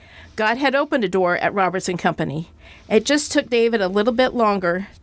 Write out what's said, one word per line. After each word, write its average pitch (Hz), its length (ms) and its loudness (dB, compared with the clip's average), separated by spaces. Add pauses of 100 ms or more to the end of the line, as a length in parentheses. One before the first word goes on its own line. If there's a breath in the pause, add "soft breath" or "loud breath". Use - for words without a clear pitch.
(380 loud breath)
God 220 220 0
had 269 160 0
opened 285 300 0
a 185 40 0
door 180 280 2
at - 180 -2
Roberts 185 340 0
and 175 100 -2
Company. 160 520 -4 (380 loud breath)
It 220 160 2
just 294 280 0
took 285 180 0
David 233 300 2
a 185 80 0
little 208 240 0
bit 247 220 0
longer 196 540 0 (140)